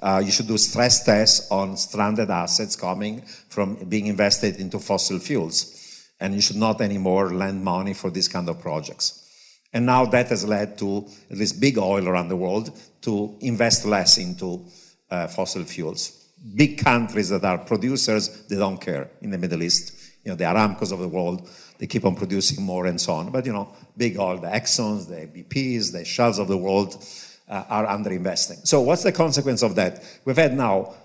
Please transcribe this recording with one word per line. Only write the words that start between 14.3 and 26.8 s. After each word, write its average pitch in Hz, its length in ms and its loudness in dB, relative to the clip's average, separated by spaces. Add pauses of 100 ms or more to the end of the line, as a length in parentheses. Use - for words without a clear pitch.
uh, 87 160 -2
fossil 92 360 -4
fuels. - 600 -8 (320)
Big 147 220 4
countries 208 520 2
that 98 140 0
are 92 140 2
producers, 110 880 0
they 101 80 -4
don't 98 240 0
care 71 300 -6 (120)
in 107 100 -6
the 92 60 -4
Middle 85 240 -2
East. - 320 -2 (300)
You 104 80 -8
know, 90 40 -6
the 85 100 0
Aramcos 98 460 2
of 92 80 -4
the 90 80 -4
world, 87 420 -4 (300)
they 110 80 -8
keep 101 180 -2
on 92 100 2
producing 98 480 0
more 92 220 -2
and 87 160 0
so 92 120 0
on. 87 180 -6
But, 127 140 -2
you 131 60 -4
know, 101 220 -6 (240)
big 113 200 0
oil, 92 200 0
the 87 100 -8
Exxons, 107 640 -2
the 80 180 -12
B 82 160 -18
Ps, 120 480 -2
the 85 140 -8
Shells 117 340 2
of 98 80 0
the 95 100 2
world, 95 460 0 (460)